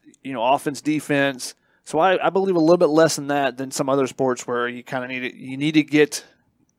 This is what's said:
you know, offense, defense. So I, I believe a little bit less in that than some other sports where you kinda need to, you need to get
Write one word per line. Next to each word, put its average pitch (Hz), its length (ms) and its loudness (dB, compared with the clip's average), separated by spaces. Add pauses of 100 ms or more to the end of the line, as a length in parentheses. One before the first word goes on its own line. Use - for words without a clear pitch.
(240)
you 135 100 -12
know, 113 100 -4
offense, 139 380 0
defense. 139 720 -2 (300)
So - 160 -4
I, 180 260 2
I 170 60 2
believe 190 240 0
a 170 40 2
little 165 180 6
bit 175 120 4
less 151 300 4
in 143 80 -8
that 139 300 -2
than 135 120 -8
some 139 180 -4
other 135 200 2
sports 127 400 -4
where 120 200 -2
you 123 140 -10
kinda 127 280 -8
need 127 100 -8
to, 123 180 -8
you 131 200 -12
need 151 180 -2
to 156 80 6
get 147 420 2 (540)